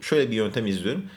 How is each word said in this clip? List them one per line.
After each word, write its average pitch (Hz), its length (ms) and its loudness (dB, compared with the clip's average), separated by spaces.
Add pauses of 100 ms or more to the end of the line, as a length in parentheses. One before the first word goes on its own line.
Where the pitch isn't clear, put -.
şöyle 139 300 2
bir 110 40 -2
yöntem 110 320 0
izliyorum. 101 360 -2 (140)